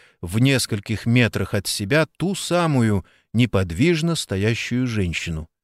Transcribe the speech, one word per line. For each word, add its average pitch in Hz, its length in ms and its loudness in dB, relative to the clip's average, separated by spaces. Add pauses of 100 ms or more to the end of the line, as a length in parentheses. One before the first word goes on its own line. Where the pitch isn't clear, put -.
(200)
в 92 180 -4
нескольких 117 680 0
метрах 113 480 2
от 101 120 -4
себя 135 400 0 (100)
ту 190 180 -2
самую 135 720 0 (280)
неподвижно 123 800 2
стоящую 117 720 -2
женщину. 85 640 -4 (160)